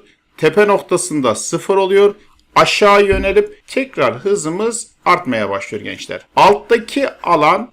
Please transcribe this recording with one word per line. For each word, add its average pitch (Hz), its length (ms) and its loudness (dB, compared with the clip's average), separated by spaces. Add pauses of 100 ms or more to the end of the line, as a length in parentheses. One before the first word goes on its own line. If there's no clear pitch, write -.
(360)
Tepe 160 300 2
noktasında 156 680 -2
sıfır 170 420 -4
oluyor, 196 380 2 (420)
aşağı 202 500 4
yönelip 196 600 -2
tekrar 214 500 -2
hızımız 196 720 -4 (160)
artmaya 127 460 0
başlıyor 104 340 -8
gençler. 95 360 -10 (160)
Alttaki 220 720 2
alan 175 640 0